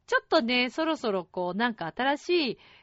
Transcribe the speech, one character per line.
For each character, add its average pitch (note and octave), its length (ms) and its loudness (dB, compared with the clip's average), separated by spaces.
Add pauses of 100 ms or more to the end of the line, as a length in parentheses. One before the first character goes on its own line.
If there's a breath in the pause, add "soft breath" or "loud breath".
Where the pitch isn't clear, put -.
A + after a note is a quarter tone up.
ち A#4+ 100 0
ょ C5 60 2
っ - 60 -20
と E4 120 6
ね、 B3 300 0
そ D#4+ 160 -2
ろ D#4+ 100 0
そ A3+ 160 -2
ろ F#3 140 -4
こ F3+ 280 -4
う、 G3 40 -4
な A#3+ 120 2
ん G#3+ 40 -8
か D#3+ 200 -8
新 C4+ 220 0
し - 120 -12 (240)
い - 60 -10 (240 loud breath)